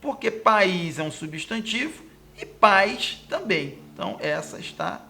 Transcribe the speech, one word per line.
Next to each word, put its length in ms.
porque 300
país 680
é 40
um 80
substantivo 920
e 40
paz 840
também. 500
Então, 280
essa 380
está 520